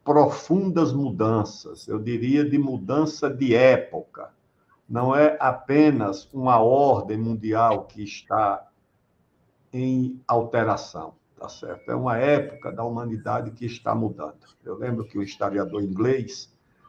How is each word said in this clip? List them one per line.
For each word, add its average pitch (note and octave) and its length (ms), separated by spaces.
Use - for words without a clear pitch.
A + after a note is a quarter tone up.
profundas D#3 880
mudanças, A2 960
eu A2 100
diria A#2+ 460
de C#3+ 140
mudança C#3 720
de C3 260
época. - 800
Não B2+ 260
é D3+ 240
apenas C3 920
uma B2+ 260
ordem A2+ 580
mundial A2 680
que - 180
está G2+ 640
em B2+ 560
alteração, A2 840
tá F2 80
certo? - 420
É A#2+ 60
uma B2 220
época C#3+ 520
da G2+ 140
humanidade A#2 680
que A#2+ 140
está A2+ 300
mudando. F#2 440
Eu - 140
lembro A2+ 300
que G2+ 120
o G2+ 60
historiador G2 580
inglês, A2 720